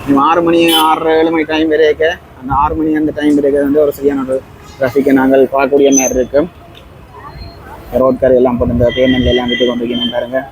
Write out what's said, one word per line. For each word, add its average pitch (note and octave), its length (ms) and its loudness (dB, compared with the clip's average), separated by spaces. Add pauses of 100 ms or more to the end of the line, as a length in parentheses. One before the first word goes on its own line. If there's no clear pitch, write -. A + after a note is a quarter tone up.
இன்னும் C#3 240 0
ஆறு E3+ 180 0
மணி, E3+ 140 2 (280)
ஆறரை, D#3+ 320 0
ஏழு E3 120 2
மணி D#3+ 180 -2
டைம் D#3 220 0
வரைக்க, D3+ 320 2 (360)
அந்த C3 200 -8
ஆறு D#3 180 0
மணி D#3 120 -2 (100)
அந்த D3+ 160 -2
டைம் D3 220 0
வரைக்க C#3+ 180 2 (100)
வந்து D3 160 2
ஒரு C#3+ 140 2
சரியான C#3 300 -2
ஒரு C3 100 -2 (400)
டிராஃபிக்கை C3+ 420 0
நாங்கள் C3+ 240 4 (120)
பார்க்கக்கூடிய C#3 420 2
மாதிரி B2+ 240 -2
இருக்கும். C#3+ 280 -2 (1500)
ரோட் C3 180 2
கார் B2+ 180 4
எல்லாம் B2 200 2
போட்டு A#2+ 180 -2
இந்த A#2+ 200 2
பேமெண்ட் B2+ 360 2
எல்லாம் B2 180 -2
விட்டு B2 180 0
கொண்டிருக்கணும் A#2+ 460 -4
பாருங்க. B2 260 -4 (120)